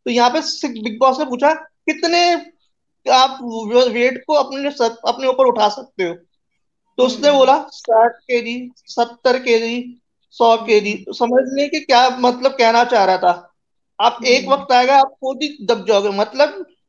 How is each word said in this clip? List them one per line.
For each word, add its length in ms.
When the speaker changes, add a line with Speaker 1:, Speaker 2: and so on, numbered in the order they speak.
Speaker 1:
तो 60
यहाँ 200
पे 120
सिर्फ 320
बिग 260
बॉस 180
ने 60
पूछा, 300
"कितने 800
आप 260
वे-, 180
वेट 360
को 80
अपने 360
सर, 260
अपने 180
ऊपर 180
उठा 240
सकते 360
हो?" 100
तो 60
उसने 260
Speaker 2:
हम्म। 100
Speaker 1:
बोला, 300
"साठ 420
केजी, 680
सत्तर 640
केजी, 640
सौ 260
केजी।" 360
Speaker 2:
हम्म। 120
Speaker 1:
तो 80
समझने 560
के 120
क्या 300
मतलब 400
कहना 340
चाह 200
रहा 140
था, 300
आप 260
एक 180
Speaker 2:
हम्म। 80
Speaker 1:
वक्त 200
आएगा 240
आप 100
खुद 360
ही 240
दब 220
जाओगे, 200
मतलब, 580